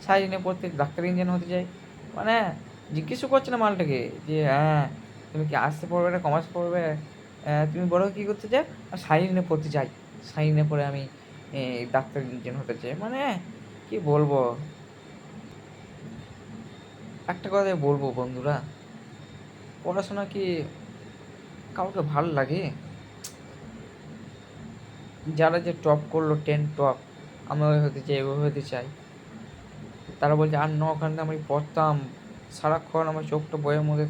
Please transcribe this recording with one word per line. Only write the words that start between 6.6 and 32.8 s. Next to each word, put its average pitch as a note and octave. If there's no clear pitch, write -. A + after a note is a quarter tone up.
আহ, D3+
তুমি F3
বড় F3+
হয়ে G3
কী G3+
করতে G#3
চাও?" C4+
"আমি F3+
সায়েন্স F3
নিয়ে F3+
পড়তে D#3
চাই, C#3+
সায়েন্স D#3
নিয়ে D3+
পড়ে D3
আমি, C#3
এ, B2+
ডাক্তার, C3
ইঞ্জিনিয়ার B2
হতে B2
চাই।" B2
মানে A#3+
কি A3
বলবো? C#3+
একটা F3+
কথাই G3
বলবো C#3
বন্ধুরা, B2+
পড়াশোনা G3
কি F#3
কাউকে F#3+
ভাল D3+
লাগে? D3
যারা E3
যে E3+
টপ D3+
করলো, D#3
টেন D3
টপ, C#3
"আমি D3
ওই D3+
হতে C#3
চাই, C#3
ওই C#3
হতে C#3+
চাই", B2+
তারা D3
বলছে, D#3
"আর D#3
ন D#3
ঘন্টা D#3
আমি D#3
পড়তাম, D3
সারাক্ষণ D#3+